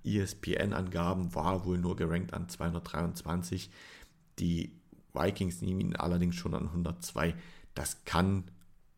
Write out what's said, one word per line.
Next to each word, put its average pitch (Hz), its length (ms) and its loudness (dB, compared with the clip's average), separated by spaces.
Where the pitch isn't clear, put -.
E 104 160 2
S 95 140 0
P - 220 -2
N-Angaben 92 800 0
war 82 180 2
er 92 120 -2
wohl 90 120 2
nur 87 180 0
gerankt 82 380 0
an 85 160 -6
zweihundertdreiundzwanzig. 85 1200 -4
Die 85 320 0
Vikings 90 480 0
nehmen 95 200 0
ihn 87 140 0
allerdings 87 400 4
schon - 200 -2
an - 180 -2
hundertzwei. 85 640 0
Das - 300 -6
kann 95 400 4